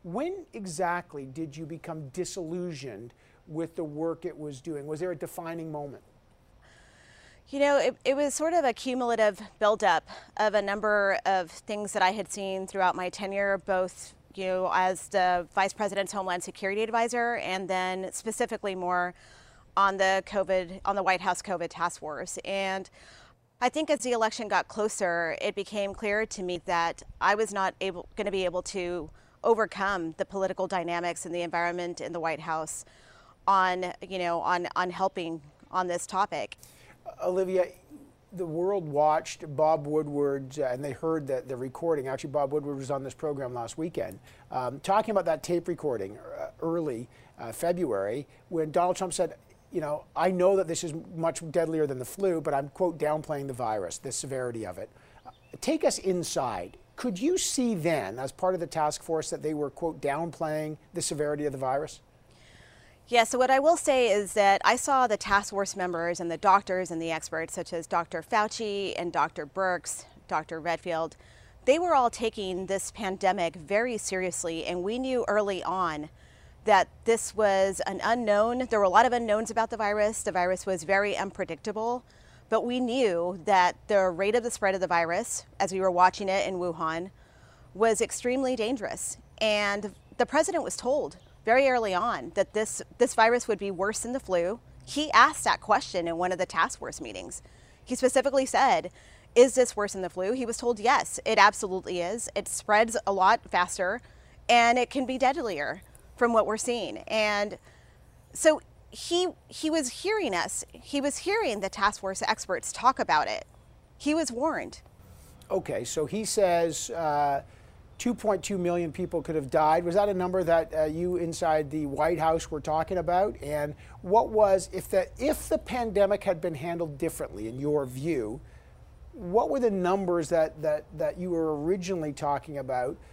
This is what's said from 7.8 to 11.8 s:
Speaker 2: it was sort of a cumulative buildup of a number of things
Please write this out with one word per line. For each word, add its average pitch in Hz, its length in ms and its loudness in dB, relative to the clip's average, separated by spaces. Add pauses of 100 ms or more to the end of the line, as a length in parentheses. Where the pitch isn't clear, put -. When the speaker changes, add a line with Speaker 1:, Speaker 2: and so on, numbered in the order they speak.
Speaker 2:
it 269 120 2
was 285 180 0
sort 320 200 0
of 330 100 4
a 247 80 4
cumulative 233 680 0 (180)
buildup 208 500 4 (300)
of 214 160 2
a 208 80 2
number 202 640 2
of 185 240 2
things 208 420 -8